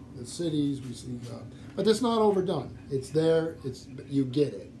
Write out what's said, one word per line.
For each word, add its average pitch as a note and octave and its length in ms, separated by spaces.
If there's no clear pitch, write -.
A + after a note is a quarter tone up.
the A#2+ 80
cities, D3 560
we B2 120
see... B2 260
Uh, A#2 80
but C#3 120
it's A3 140
not A#3 180
overdone. F#3 560
It's C3+ 220
there, D#3+ 520
it's, - 240
you C#3 160
get C3+ 280
it - 260